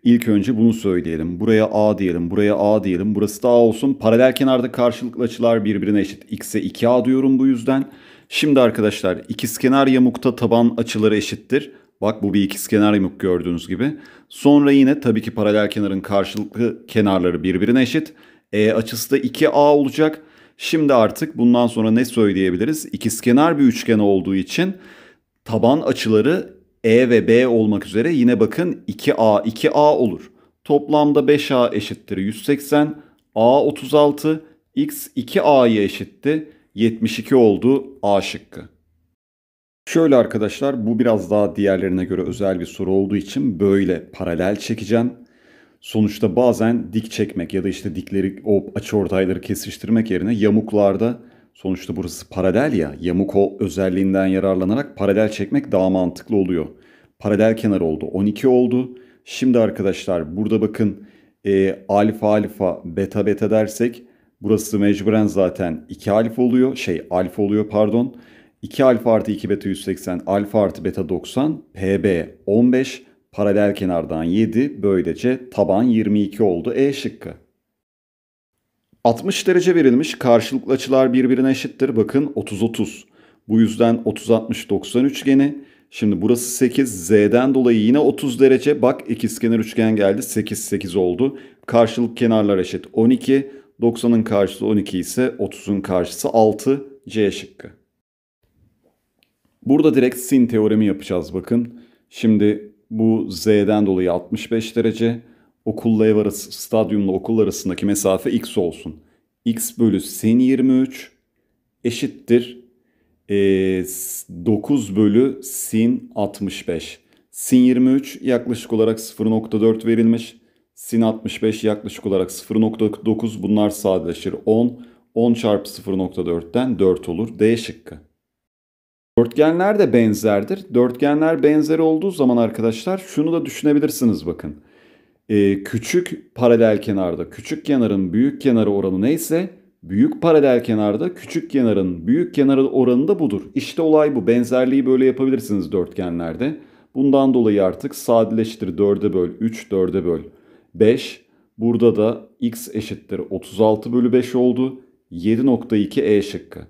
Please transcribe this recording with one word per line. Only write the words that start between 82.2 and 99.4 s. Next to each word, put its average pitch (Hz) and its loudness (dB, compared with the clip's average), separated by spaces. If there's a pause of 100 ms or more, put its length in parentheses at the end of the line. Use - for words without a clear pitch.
otuz 101 -6
otuz. 117 -4 (420)
Bu 110 2
yüzden 113 2
otuz 110 -4
altmış - -2
doksan 117 -2
üçgeni. 139 0 (320)
Şimdi 101 -2
burası 117 0
sekiz, 120 -2
Z'den 110 4
dolayı 123 2
yine 117 4
otuz 135 -2
derece. 131 4
Bak 127 0
ikizkenar 113 -2
üçgen 110 0
geldi, 101 0
sekiz, - -6
sekiz 98 -6
oldu. 92 0 (280)
Karşılık 117 0
kenarlar 107 2
eşit 90 -4
on 113 4
iki, 135 0 (300)
doksanın 117 2
karşısı 104 -2
on 107 0
iki 95 -4
ise - -4
otuzun 98 -6
karşısı 92 -4
altı, 113 2 (220)
C 104 0
şıkkı. - -16 (2000)